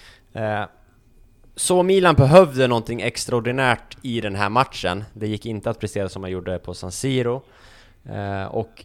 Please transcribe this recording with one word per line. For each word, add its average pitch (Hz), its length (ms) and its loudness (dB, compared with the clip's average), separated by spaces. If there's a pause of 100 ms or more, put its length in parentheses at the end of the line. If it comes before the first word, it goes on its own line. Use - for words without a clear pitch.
(320)
Eh, 107 340 -4 (920)
så 180 260 0
Milan 180 320 4
behövde 139 520 8
någonting 117 340 0
extraordinärt 120 1040 -2
i 117 180 -4
den 104 140 -6
här 101 140 -2
matchen. 104 640 -2
Det 107 140 -8
gick 107 200 -4
inte 113 240 -6
att 113 100 -6
prestera 101 280 -4
som 95 140 -10
man 92 80 -8
gjorde 92 280 -6
på 90 160 -12
San 92 180 -12
Siro. 127 500 -2 (640)
Eh, 101 400 -8
och - 400 -8